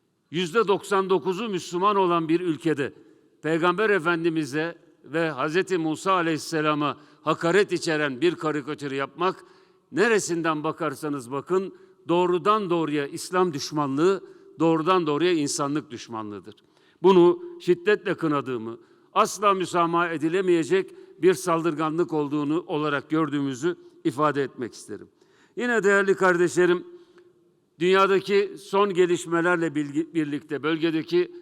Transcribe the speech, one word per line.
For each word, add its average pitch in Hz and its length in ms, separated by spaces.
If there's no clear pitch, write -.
yüzde 180 360
doksan 190 420
dokuzu 190 400
Müslüman 185 460
olan 170 340
bir 170 100
ülkede 151 540
Peygamber 175 480
Efendimiz'e 165 880
ve 160 260
Hazreti 156 480
Musa 160 340
Aleyhisselam'a 151 880
hakaret 170 500
içeren 151 500
bir 165 140
karikatür 147 560
yapmak 139 540
neresinden 165 720
bakarsanız 143 680
bakın 180 440
doğrudan 180 640
doğruya 151 380
İslam 180 460
düşmanlığı, 151 680
doğrudan 165 480
doğruya 156 260
insanlık 147 580
düşmanlığıdır. 107 640
Bunu 175 400
şiddetle 180 540
kınadığımı, 123 640
asla 196 400
müsamaha 170 560
edilemeyecek 170 840
bir 185 120
saldırganlık 160 800
olduğunu 147 540
olarak 147 420
gördüğümüzü 143 640
ifade 143 400
etmek 127 300
isterim. 101 340
Yine 233 280
değerli 196 320
kardeşlerim, 180 720
dünyadaki 190 800
son 202 340
gelişmelerle 170 800
bilgi-, 151 380
birlikte, 147 500
bölgedeki 165 680